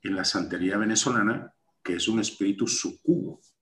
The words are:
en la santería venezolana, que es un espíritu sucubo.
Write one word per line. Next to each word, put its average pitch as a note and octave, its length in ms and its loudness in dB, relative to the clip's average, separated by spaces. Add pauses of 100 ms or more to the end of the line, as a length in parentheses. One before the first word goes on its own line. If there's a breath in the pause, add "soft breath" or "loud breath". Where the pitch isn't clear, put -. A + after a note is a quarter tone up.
en G2 140 -2
la F#2 80 -2
santería F2+ 540 0
venezolana, G#2+ 720 2 (300)
que F2 140 -2
es F2 120 -2
un A2 120 2
espíritu G2+ 460 0
sucubo. - 720 -2 (240)